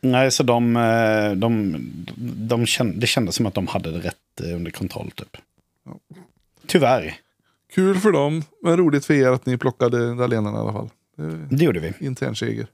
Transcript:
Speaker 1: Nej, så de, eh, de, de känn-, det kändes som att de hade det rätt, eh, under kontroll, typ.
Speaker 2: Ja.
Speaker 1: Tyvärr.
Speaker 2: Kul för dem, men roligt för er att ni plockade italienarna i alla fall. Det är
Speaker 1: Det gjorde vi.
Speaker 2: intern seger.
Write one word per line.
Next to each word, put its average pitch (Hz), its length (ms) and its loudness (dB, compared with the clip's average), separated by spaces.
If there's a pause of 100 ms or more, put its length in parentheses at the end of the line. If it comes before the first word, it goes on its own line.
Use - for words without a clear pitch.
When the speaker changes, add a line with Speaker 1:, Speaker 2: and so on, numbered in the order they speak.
Speaker 1:
Nej, 131 300 4
så 127 120 0
de, 120 340 2
eh, 110 560 2
de, 104 440 0 (720)
de 120 180 2
känn-, 104 340 -2
det 120 60 0
kändes 98 280 0
som 117 120 0
att 98 80 -4
de 95 120 -2
hade 87 240 -4
det 80 80 -8
rätt, - 460 -10
eh, 85 120 -6
under 85 140 -8
kontroll, - 400 -8
typ. - 260 -18 (480)
Speaker 2:
Ja. - 140 -20 (680)
Speaker 1:
Tyvärr. 123 480 2 (600)
Speaker 2:
Kul 190 240 2
för 202 140 2
dem, 151 300 0 (200)
men 170 140 4
roligt 143 280 4
för 156 100 2
er 135 140 6
att 127 180 2
ni 123 120 0
plockade 120 560 0
italienarna 113 440 0
i - 20 -4
alla 107 120 -4
fall. 110 180 -8 (260)
Det 151 60 -12
är 160 280 -10
Speaker 1:
Det 139 140 4
gjorde 101 160 2
vi. 82 260 -8
Speaker 2:
intern 127 300 -6
seger. 113 380 -4